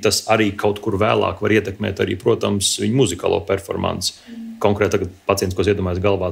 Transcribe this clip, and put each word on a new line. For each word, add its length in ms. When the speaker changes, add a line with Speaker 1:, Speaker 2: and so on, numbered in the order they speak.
Speaker 1:
tas 260
arī 260
kaut 280
kur 160
vēlāk 440
var 100
ietekmēt 500
arī, 160
protams, 640
viņu 160
muzikālo 460
performanci. 760
Speaker 2:
Mm. 420
Speaker 1:
Konkrēti 380
tagad 160
pacients, 320
ko 60
es 80
iedomājos 320
galvā, 300